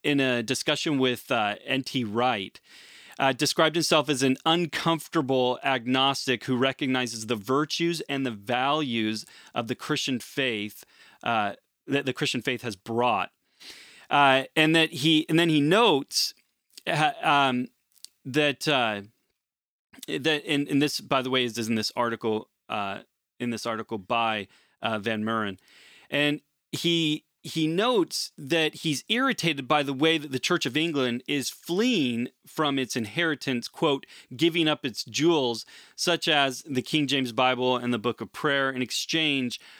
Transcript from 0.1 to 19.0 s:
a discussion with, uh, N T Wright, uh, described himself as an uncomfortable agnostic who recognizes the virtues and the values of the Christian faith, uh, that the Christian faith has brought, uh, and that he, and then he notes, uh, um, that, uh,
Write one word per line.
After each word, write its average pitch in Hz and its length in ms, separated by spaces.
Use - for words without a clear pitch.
a 127 200
discussion 139 580
with, 127 340
uh, 107 240
N 131 160
T 131 220
Wright, 110 560
uh, 135 140
described 156 420
himself 156 340
as 131 140
an 131 140
uncomfortable 147 1200
agnostic 131 800
who 127 120
recognizes 127 680
the 117 80
virtues 151 680
and 139 220
the 127 60
values 117 960
of 120 140
the 120 80
Christian 139 460
faith, 110 640
uh, 107 300
that 139 180
the 131 60
Christian 135 280
faith 123 220
has 110 140
brought, 113 560
uh, 135 340
and 156 220
that 160 160
he, 156 360
and 160 80
then 170 120
he 156 120
notes, 160 760
uh, 151 340
um, 135 460
that, 143 440
uh, 113 340